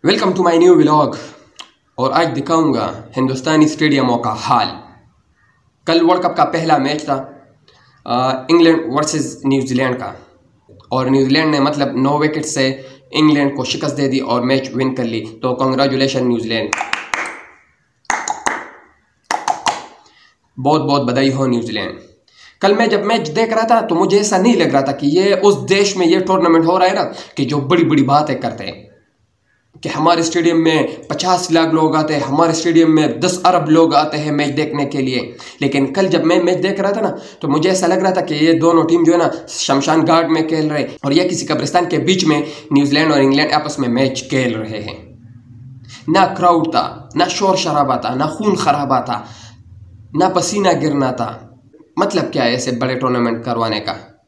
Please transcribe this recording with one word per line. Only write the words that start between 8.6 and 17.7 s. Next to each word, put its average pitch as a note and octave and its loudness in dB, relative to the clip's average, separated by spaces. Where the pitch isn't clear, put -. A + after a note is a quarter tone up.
versus D3 -4
न्यूजीलैंड C3 0
का, - -12
और B2+ -2
न्यूजीलैंड C3+ 2
ने D3 0
मतलब C#3+ 0
नौ C#3+ 0
wicket D3+ -2
से C3+ -2
England D3 2
को B2+ -6
शिकस्त C#3+ -6
दे C#3 -2
दी C3 0
और A#2+ -2
match B2+ 0
win C3 -2
कर B2+ -4
ली। A2+ -4
तो B2+ -6
कांग्रेचुलेशन C3+ 0
न्यूजीलैंड, A2 -2